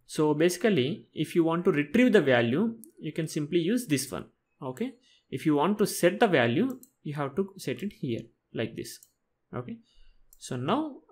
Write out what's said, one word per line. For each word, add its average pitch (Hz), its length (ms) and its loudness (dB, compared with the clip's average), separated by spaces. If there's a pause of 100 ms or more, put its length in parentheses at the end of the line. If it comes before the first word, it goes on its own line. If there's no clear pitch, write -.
So 151 280 0
basically, 170 800 0
if 156 200 -4
you 170 100 4
want 165 200 0
to 196 80 4
retrieve 208 400 2
the 202 80 6
value, 135 560 2 (220)
you 156 140 -8
can 160 160 -6
simply 160 300 -2
use 233 280 -2
this - 240 0
one. 76 160 -8 (360)
Okay. 143 320 -8 (360)
If 139 140 -6
you 151 120 4
want 180 220 2
to 202 80 2
set 185 340 2
the 240 60 6
value, 156 540 2 (220)
you 151 120 -8
have 139 220 -6
to 196 220 -4
set - 240 -8
it 208 100 -8
here 120 280 -6 (340)
like - 220 -6
this. - 220 -12 (560)
Okay. 127 240 -8 (600)
So - 180 -10
now 262 420 -2 (140)